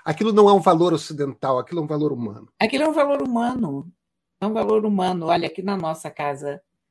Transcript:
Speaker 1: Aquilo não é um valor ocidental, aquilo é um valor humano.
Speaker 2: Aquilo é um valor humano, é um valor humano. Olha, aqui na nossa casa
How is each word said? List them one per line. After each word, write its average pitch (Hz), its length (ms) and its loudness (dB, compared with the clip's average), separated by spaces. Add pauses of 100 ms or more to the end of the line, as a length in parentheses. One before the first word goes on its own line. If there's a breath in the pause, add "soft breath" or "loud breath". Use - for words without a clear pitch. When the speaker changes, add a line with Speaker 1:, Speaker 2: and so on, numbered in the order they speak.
Speaker 1:
Aquilo 185 260 -2
não 208 180 8
é 202 40 6
um 190 80 6
valor 170 320 4
ocidental, 139 680 -2
aquilo 165 220 -6
é - 20 -2
um 151 40 -6
valor 151 260 -2
humano. 110 340 -10 (100)
Speaker 2:
Aquilo 262 280 0
é - 40 0
um 302 40 -2
valor 285 280 0
humano, 233 680 -4 (480)
é 196 80 -4
um 220 60 -4
valor 214 320 0
humano. 185 420 0
Olha, 170 200 2
aqui 160 140 -12
na 196 140 -2
nossa 160 340 -6
casa 143 520 -6 (300)